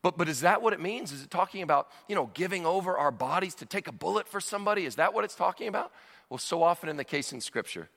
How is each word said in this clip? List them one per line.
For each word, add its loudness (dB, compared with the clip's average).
But, 2
but 0
is -2
that 6
what 4
it -8
means? -6
Is -12
it -20
talking -2
about, 2
you -4
know, 0
giving -2
over 0
our 2
bodies -2
to -14
take -6
a -10
bullet -2
for -6
somebody? 0
Is -4
that 4
what 0
it's -8
talking 0
about? 0
Well, -8
so 0
often 4
in -4
the -4
case -4
in -10
Scripture -6